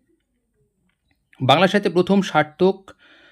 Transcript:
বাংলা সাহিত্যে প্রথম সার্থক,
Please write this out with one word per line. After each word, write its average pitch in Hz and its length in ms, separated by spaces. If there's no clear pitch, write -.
বাংলা 143 260
সাহিত্যে 196 240
প্রথম 180 300
সার্থক, 180 720